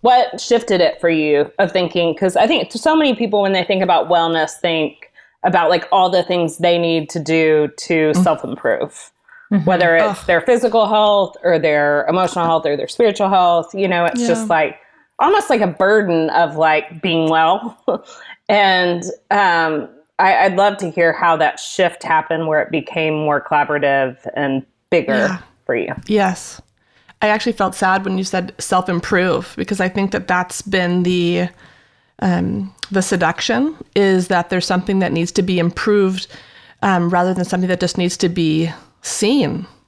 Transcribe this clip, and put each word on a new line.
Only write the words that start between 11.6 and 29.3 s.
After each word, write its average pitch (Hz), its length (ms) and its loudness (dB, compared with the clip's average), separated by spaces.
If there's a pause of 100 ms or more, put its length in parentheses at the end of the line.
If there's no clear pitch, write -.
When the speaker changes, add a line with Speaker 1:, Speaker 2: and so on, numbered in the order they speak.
Speaker 1:
emotional 175 380 0
health 165 200 0
or 143 120 0
their 139 100 -6
spiritual 202 420 0
health. 175 440 2
You 196 140 -2
know, 175 180 0
it's 240 220 -2
just - 200 0
Speaker 2:
Yeah. 175 80 2
Speaker 1:
like, 156 220 0 (420)
almost 403 300 2
like 240 120 2
a 196 60 2
burden 180 600 2
of, 156 280 0
like, 156 440 0
being 165 280 0
well. 165 480 0 (100)
<laughs> - 180 -4 (440)
And, 180 540 2 (260)
um, 165 600 0 (300)
I, 185 260 4
I'd 190 100 0
love 196 220 2
to 185 120 -6
hear 165 220 2
how 170 240 2
that 156 240 0
shift - 420 -2
happened 160 460 -2
where 156 140 2
it - 100 -6
became 156 420 -4
more 151 280 0
collaborative 143 760 0 (200)
and 139 300 -4 (240)
bigger 175 280 0
Speaker 2:
Yeah. 185 200 -2 (280)
Speaker 1:
for 127 100 -4
you. - 180 -6 (140)
Speaker 2:
Yes. 202 540 -2 (600)
I 214 60 0
actually 214 240 0
felt 190 240 -2
sad 190 300 0
when 190 120 -2
you 190 60 -2
said 185 340 -6
self-improve, 185 1000 -2